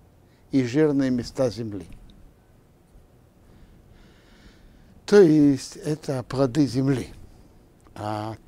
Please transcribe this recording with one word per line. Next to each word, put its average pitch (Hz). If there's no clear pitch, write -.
и 135
жирные 139
места 127
земли". 101
То 208
есть 147
это 151
плоды 135
земли. 127
А 107